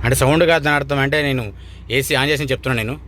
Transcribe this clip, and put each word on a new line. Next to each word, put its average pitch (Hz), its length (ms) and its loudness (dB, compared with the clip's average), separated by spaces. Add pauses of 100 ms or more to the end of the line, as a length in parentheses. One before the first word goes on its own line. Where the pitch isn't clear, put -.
అంటే 123 160 2
సౌండ్ 156 300 4
కాదు 160 160 4
దాని 147 140 2
అర్థం, 139 240 -2
అంటే 143 140 0 (100)
నేను 127 160 -2 (520)
ఏసీ 135 240 0
ఆన్ 139 120 2
చేసి 151 200 -2
చెప్తున్నాను 127 300 -2
నేను. 113 120 -4 (140)